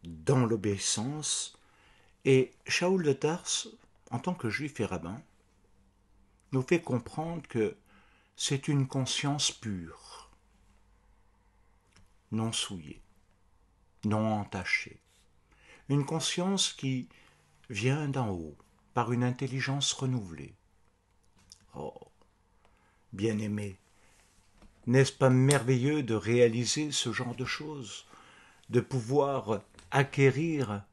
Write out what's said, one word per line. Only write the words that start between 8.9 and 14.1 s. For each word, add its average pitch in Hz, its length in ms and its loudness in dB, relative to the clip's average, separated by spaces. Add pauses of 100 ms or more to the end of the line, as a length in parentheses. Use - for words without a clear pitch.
pure, - 800 -10 (2000)
non 113 220 -2
souillée, 82 480 -8 (1040)
non 107 340 0